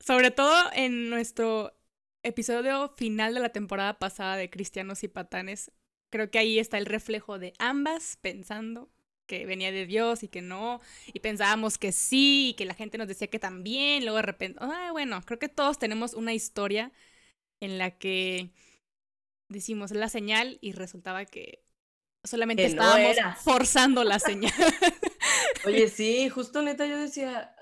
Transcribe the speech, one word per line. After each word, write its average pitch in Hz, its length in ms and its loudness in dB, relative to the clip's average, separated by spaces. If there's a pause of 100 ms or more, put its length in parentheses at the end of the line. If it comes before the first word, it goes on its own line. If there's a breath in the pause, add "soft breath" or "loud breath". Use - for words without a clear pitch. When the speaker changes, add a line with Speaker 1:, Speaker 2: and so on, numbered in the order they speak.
Speaker 1:
Sobre 254 300 6
todo 277 240 4 (200)
en 240 360 0
nuestro 226 680 -2 (460)
episodio 247 760 -2
final 220 380 -2
de 247 60 -2
la 233 100 0
temporada 202 480 -4
pasada 190 380 -4
de 180 140 -6
Cristianos 190 540 -10
y 196 40 -8
Patanes, 185 640 -10 (380)
creo 214 200 -4
que 226 80 0
ahí 220 200 4
está 220 200 -2
el 202 80 -4
reflejo 208 520 -6
de 180 200 -12
ambas 285 640 -4
pensando 214 680 -10 (360)
que 185 200 -10
venía 185 260 -4
de 190 140 -6
Dios 226 360 0
y 202 60 -12
que 180 140 -12
no, 214 380 -8 (320 loud breath)
y - 80 -12
pensábamos 214 580 0
que 190 140 -2
sí, 277 580 4
y 226 40 -10
que 196 120 -8
la 185 80 -10
gente 220 240 -10
nos 214 100 -6
decía 202 200 -8
que 220 100 -6
también, 240 680 -2
luego 220 120 0
de 220 60 2
repente, 190 380 -6
ay, 339 300 -6
bueno, 269 340 -6
creo 233 140 -8
que 302 100 -6
todos 294 300 0
tenemos 226 360 -4
una 226 200 -4
historia 208 580 -4 (680 soft breath)
en 190 180 -8
la 185 140 -4
que 185 580 -4 (1000 soft breath)
decimos 202 440 -8
la 214 160 -2
señal 220 520 0
y 196 120 -8
resultaba 185 520 -10
que - 380 -18 (640)
solamente 226 420 2
Speaker 2:
Que 160 80 2
no - 80 2
Speaker 1:
estábamos 214 340 8
Speaker 2:
era. 190 200 0
Speaker 1:
forzando 254 680 6
la 208 140 4
señal. 208 340 0
<laughs> 359 1120 2
Speaker 2:
Oye, 220 240 6
sí, 226 400 2
justo 254 340 -4
neta 294 240 -2
yo 294 120 -4
decía, 269 640 -8